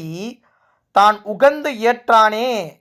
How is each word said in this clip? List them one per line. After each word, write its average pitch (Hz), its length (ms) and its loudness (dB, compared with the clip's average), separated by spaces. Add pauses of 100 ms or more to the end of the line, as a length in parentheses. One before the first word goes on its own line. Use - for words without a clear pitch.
(920)
தான் 208 320 2
உகந்து 285 480 0 (100)
ஏற்றானே 226 680 2 (320)